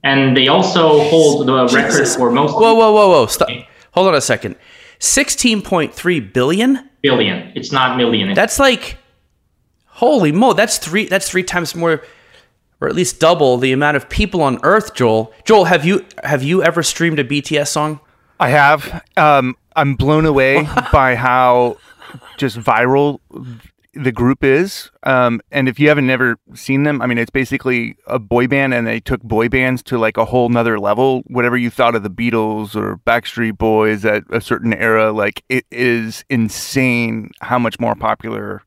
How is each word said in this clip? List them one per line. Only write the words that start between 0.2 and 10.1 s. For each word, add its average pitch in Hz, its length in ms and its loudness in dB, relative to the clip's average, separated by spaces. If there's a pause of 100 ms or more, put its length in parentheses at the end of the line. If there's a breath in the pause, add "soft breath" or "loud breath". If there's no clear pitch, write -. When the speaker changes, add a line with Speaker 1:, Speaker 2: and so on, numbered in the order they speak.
Speaker 1:
they 131 100 4
also 160 580 4
hold 147 420 4
the 131 260 2
record 135 160 2
Speaker 2:
Jesus. - 260 0
Speaker 1:
for 127 140 0
most. 147 240 0
Speaker 2:
Whoa, 226 220 4
whoa, 226 160 4
whoa, 208 180 6
whoa. 143 160 4
Stop. - 240 -2
Speaker 1:
Okay. 123 180 -14 (260 soft breath)
Speaker 2:
Hold 190 160 2
on 170 40 2
a 139 80 0
second. 110 360 -4 (420 soft breath)
Sixteen 220 640 -2
point 170 280 -2
three 175 280 -2
billion? 165 680 -2 (140)
Speaker 1:
Billion. 110 540 -2
It's - 160 -10
not 127 260 0
million. 107 380 0
Speaker 2:
That's 214 240 0
like, 262 380 0 (880)
holy 233 460 2